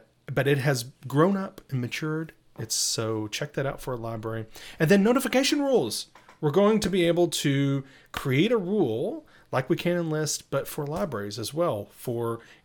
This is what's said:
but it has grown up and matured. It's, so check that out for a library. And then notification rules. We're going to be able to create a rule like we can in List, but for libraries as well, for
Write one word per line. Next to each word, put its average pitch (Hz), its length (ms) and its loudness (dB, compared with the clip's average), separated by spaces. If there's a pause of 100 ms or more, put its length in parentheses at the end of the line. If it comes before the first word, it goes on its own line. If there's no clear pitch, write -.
(260)
but 135 200 -2
it 143 120 2
has 127 280 0 (200)
grown 156 300 2
up 190 240 -8 (100)
and 127 100 -2
matured. 156 520 -6 (260)
It's, - 160 -6
so 110 540 -2
check - 260 -8
that 139 120 -2
out - 140 -6
for 131 140 -6
a - 20 -6
library. 113 500 -6 (320)
And 160 120 4
then 196 120 8
notification 262 600 2
rules. 202 460 0 (340)
We're 151 80 2
going 202 300 4
to 202 100 -2
be 180 160 2
able 170 220 4
to 139 560 2 (280)
create 147 400 2
a 233 60 4
rule 180 680 0 (240)
like 131 200 -2
we 165 60 2
can 175 200 0
in 170 140 -2
List, 156 400 -4
but 139 160 -4
for 147 200 -8
libraries 127 520 -6
as 113 160 -6
well, 143 380 -2
for 117 480 -4 (240)